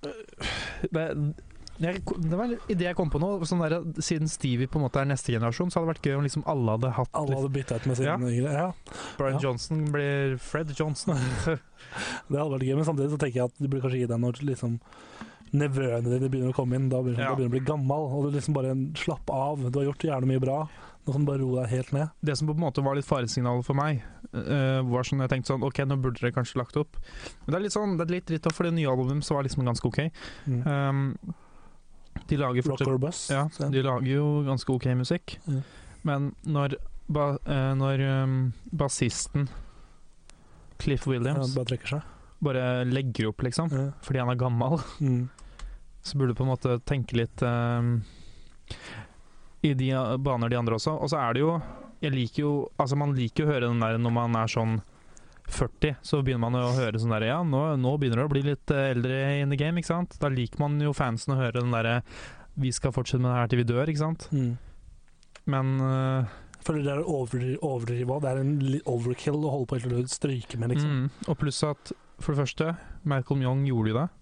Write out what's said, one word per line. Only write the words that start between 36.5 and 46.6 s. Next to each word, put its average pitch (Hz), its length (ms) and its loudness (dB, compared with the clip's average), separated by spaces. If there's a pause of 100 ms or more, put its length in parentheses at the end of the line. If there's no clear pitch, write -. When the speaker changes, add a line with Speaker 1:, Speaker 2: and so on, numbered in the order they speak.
Speaker 1:
ba-, 143 380 2
eh, 135 260 2
når, 135 320 2
ehm, 131 480 2 (180)
bassisten 143 800 0 (1300)
Cliff 135 300 0
Williams 131 480 0
Speaker 2:
Ja, 131 80 0
bare - 100 -2
trekker - 160 -6
seg. 147 140 -4 (380)
Speaker 1:
bare 127 440 2
legger 123 440 0
opp, - 120 -6
liksom, 147 300 0
Speaker 2:
Ja. 139 200 -2 (100)
Speaker 1:
fordi 131 180 -2
han 123 100 0
er 127 60 0
gammel, 127 440 0 (220)
Speaker 2:
Mm. 127 280 0 (720)
Speaker 1:
så - 160 -10
burde 135 120 2
du 113 60 0
på 127 120 -2
en 131 80 0
måte 123 300 0